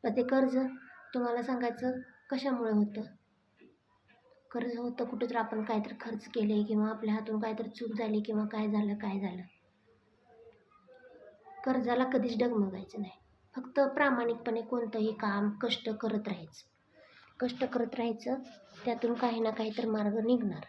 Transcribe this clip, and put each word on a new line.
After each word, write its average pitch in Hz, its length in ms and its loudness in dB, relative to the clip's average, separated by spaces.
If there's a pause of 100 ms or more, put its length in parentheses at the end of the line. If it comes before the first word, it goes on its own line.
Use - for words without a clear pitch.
पण 233 120 0
ते 247 80 2
कर्ज 262 340 4 (560)
तुम्हाला 240 280 0
सांगायचं 247 500 -2 (380)
कशामुळे 254 420 0
होतं? 208 300 2 (1500)
कर्ज 240 260 -4
होतं 240 280 -4
कुठं 233 240 -4
तर 233 60 -4
आपण 214 280 -2
काहीतरी 214 380 -2
खर्च 226 240 -8
केले 208 380 2
किंवा 214 260 2
आपल्या 220 240 -2
हातून 220 260 -2
काहीतरी 220 300 -4
चूक 220 280 -6
झाली 214 240 0
किंवा 214 240 0
काय 214 240 -2
झालं, 208 260 0
काय 202 240 -4
झालं. 185 220 -4 (2250)
कर्जाला 247 380 2
कधीच 233 360 6
डगमगायचं 214 600 2
नाही, - 180 -8 (360)
फक्त 254 240 -2
प्रामाणिकपणे 240 840 2
कोणतंही 220 500 0
काम, 208 380 0
कष्ट 233 400 -2
करत 214 380 -2
राहायचं, 170 420 -10 (680)
कष्ट 247 240 -2
करत 240 320 0
राहायचं, 233 400 -2 (500)
त्यातून 240 280 0
काही 233 260 0
ना 226 100 2
काही 220 280 -2
तर 220 80 -2
मार्ग 214 400 0
निघणार. 214 440 2